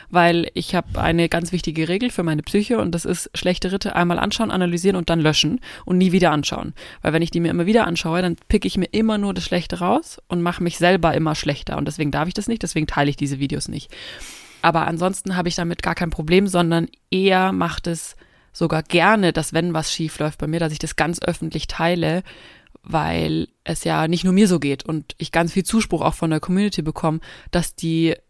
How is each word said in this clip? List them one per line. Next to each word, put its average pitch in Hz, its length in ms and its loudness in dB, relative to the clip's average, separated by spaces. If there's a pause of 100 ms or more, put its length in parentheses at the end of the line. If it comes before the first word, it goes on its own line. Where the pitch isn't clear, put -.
(120)
weil 170 420 4
ich - 220 -4
hab - 240 -2
eine 165 300 2
ganz 170 220 -2
wichtige 160 380 -2
Regel 220 220 0
für - 100 -4
meine 156 220 0
Psyche 208 340 0
und 185 160 0
das 170 120 -4
ist, - 280 -4
schlechte 185 380 -2
Ritte 196 240 -4
einmal 175 240 2
anschauen, 208 320 -2
analysieren 180 460 2
und 170 120 -2
dann 170 100 2
löschen 156 420 2 (220)
und 180 140 2
nie 185 140 6
wieder 180 200 6
anschauen. - 420 -2 (280)
Weil 151 120 0
wenn 165 100 2
ich 165 80 -2
die 170 80 0
mir 165 100 2
immer 170 160 0
wieder 220 220 4
anschaue, 170 340 -2
dann 175 140 0 (120)
pick - 180 2
ich 185 120 -4
mir 185 140 0
immer 220 260 2
nur 202 160 -2
das 180 120 -6
Schlechte 175 340 -4
raus 214 480 0
und 175 160 0
mach 175 160 -2
mich 170 180 -2
selber 165 380 4
immer 156 180 0
schlechter - 440 -4
und - 100 -2
deswegen 151 240 -4
darf 147 160 -2
ich 180 80 -6
das 214 120 -6
nicht, 226 140 -4
deswegen 156 240 -4
teile 143 240 2
ich 143 80 0
diese 139 220 -4
Videos 139 280 -4
nicht. - 220 -10 (720)
Aber 165 240 2
ansonsten 180 500 -2
hab 180 120 0
ich 175 80 -2
damit 170 260 -4
gar 170 140 -2
kein 165 160 -2
Problem, 170 340 4
sondern 170 420 2 (220)
eher 190 420 4
macht 175 360 -4
es - 280 -6 (380)
sogar 160 300 0
gerne, 180 500 4
dass 160 200 -4
wenn 165 200 0
was 156 180 -2
schief - 280 -4
läuft 151 180 -4
bei - 100 -6
mir, 160 120 -2
dass 160 120 0
ich 151 80 -8
das - 160 -8
ganz 165 240 -2
öffentlich 160 480 -4
teile, 165 540 0 (640)
weil 160 600 0 (160)
es - 200 -6
ja 160 240 0
nicht 170 160 0
nur 185 100 4
mir 202 140 6
so 180 120 4
geht 139 260 -2
und 156 320 -6
ich - 140 -8
ganz 170 220 0
viel 190 100 2
Zuspruch 214 380 0
auch 160 120 2
von 165 160 -2
der 156 100 0
Community 190 440 0
bekomme, 156 360 -2 (300)
dass - 260 -2
die 165 380 2 (160)